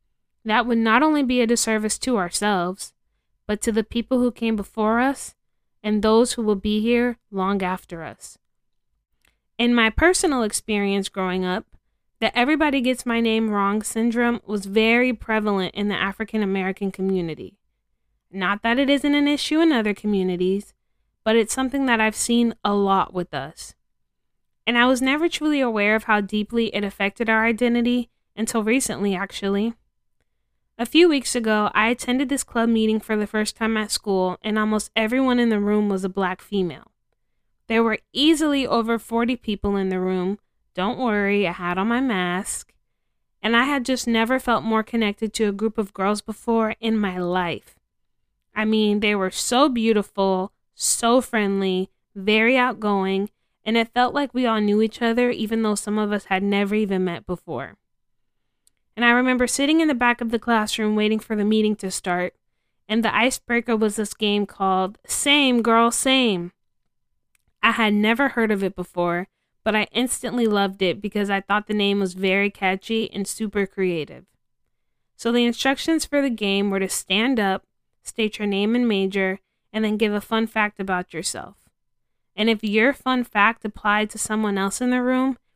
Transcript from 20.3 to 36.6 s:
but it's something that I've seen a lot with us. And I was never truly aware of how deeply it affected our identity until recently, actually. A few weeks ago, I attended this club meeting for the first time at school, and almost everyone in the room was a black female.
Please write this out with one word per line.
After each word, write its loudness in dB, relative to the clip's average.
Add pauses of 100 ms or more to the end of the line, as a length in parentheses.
but 2
it's 2
something -2
that 2
I've 0
seen 0
a 0
lot 2
with -6
us. -12 (880)
And 0
I 6
was 2
never 2
truly -2
aware 0
of -4
how 2
deeply -2
it -4
affected -4
our 4
identity 0 (240)
until -2
recently, 0
actually. -2 (1040)
A -4
few 6
weeks 0
ago, 0
I 4
attended -2
this -2
club 0
meeting 2
for -2
the -2
first -4
time -2
at -4
school, 0
and -2
almost 0
everyone 2
in 2
the 2
room 2
was -2
a -2
black -4
female. -4 (800)